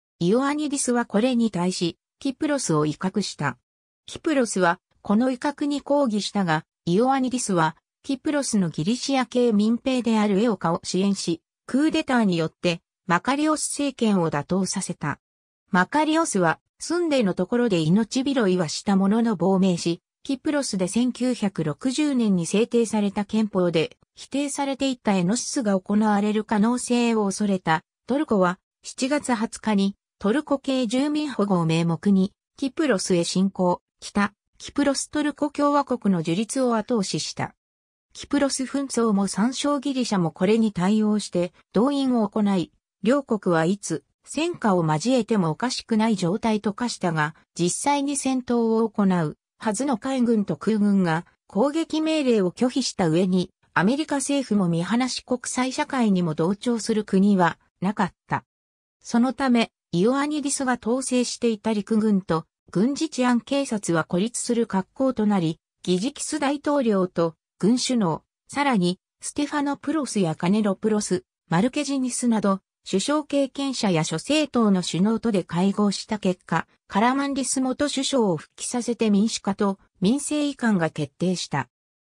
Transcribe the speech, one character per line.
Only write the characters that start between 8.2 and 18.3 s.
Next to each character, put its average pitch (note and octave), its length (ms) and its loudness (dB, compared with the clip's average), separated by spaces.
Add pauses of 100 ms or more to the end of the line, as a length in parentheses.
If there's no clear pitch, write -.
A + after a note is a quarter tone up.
ロ C#4+ 100 0
ス A3+ 160 -2
の F3+ 100 2
ギ D3+ 160 -4
リ A3 120 0
シ C#4 200 -2
ア C4 100 0
系 A#3+ 260 2
民 G#3+ 300 2
兵 C4 200 0
で A3+ 160 2
あ G#3+ 80 4
る G3+ 140 2
エ A#3+ 80 2
オ G#3 80 0
カ E3+ 160 -2
を E3+ 100 -2
支 - 180 -2
援 G3 140 2
し、 - 260 -4 (260)
ク D4 220 2
ー - 20 2
デ D#4 140 0
タ B3+ 140 2
ー A#3 60 4
に F#3 120 2
よ D#3+ 100 0
っ D#3+ 60 -6
て、 F3 280 -2 (260)
マ F3 140 2
カ C4+ 160 -2
リ D4+ 120 0
オ D#4 80 0
ス - 140 -6
政 C#4+ 260 -4
権 G#3 240 2
を E3 80 0
打 D3 120 -2
倒 F3+ 260 -2
さ F#3+ 160 -6
せ F3 120 -8
た。 - 260 -6 (500)
マ F3+ 160 2
カ D4+ 180 0
リ D#4 140 2
オ E4 80 2
ス - 120 -2
は、 E3 200 2 (220)
住 F4 260 -2
ん - 20 -2
で C4+ 140 2
の F#3+ 100 0
と F3+ 140 -2
こ B3 120 -2
ろ A#3+ 100 2
で F#3 100 2
命 G#3 460 2
拾 B3+ 260 0